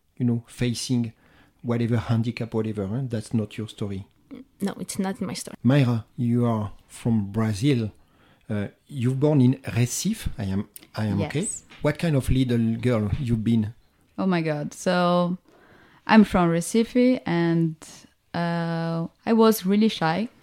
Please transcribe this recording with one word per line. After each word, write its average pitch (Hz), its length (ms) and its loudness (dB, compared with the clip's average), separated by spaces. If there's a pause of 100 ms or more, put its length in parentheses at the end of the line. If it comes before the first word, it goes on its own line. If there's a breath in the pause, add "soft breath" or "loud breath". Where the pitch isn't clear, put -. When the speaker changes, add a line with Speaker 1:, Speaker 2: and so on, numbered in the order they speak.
(180)
Speaker 1:
you 127 80 0
know, 117 200 0
facing 120 680 -4 (480 soft breath)
whatever 117 340 0
handicap, 113 560 -2
whatever, 110 340 -2
huh? 120 220 -4
That's 117 240 -6
not 107 240 -2
your 107 120 -8
story. 98 380 -8 (540)
Speaker 2:
No, 196 180 -4
it's - 200 -10
not 190 240 -4
my 180 100 -6
story. - 320 -12
Speaker 1:
Mayra, 120 400 2 (140)
you 120 260 0
are 110 280 -2 (160)
from 107 440 -2
Brazil. 110 580 0 (600 soft breath)
Uh, 101 160 -4 (200)
you've 131 320 -2
born 147 220 4
in 127 140 6 (100)
Recife. - 720 -2
I - 80 -4
am, 98 240 -2 (260)
I 107 120 -2
am 104 160 0
okay. 147 180 -2
Speaker 3:
Yes. - 220 -6 (180)
Speaker 1:
What 147 180 0
kind 160 180 0
of 127 120 0
little 120 480 2
girl 113 420 0
you've 117 240 -2
been? 110 300 2 (460)
Speaker 3:
Oh 190 80 -2
my 175 160 2
God! 147 320 -4
So 175 640 2 (680 soft breath)
I'm 220 180 8
from 175 260 2
Recife, 233 760 2
and, 170 520 0 (580)
uh, 165 720 -4 (180)
I 220 80 0
was 220 320 6
really 208 240 4
shy 180 400 -2 (140)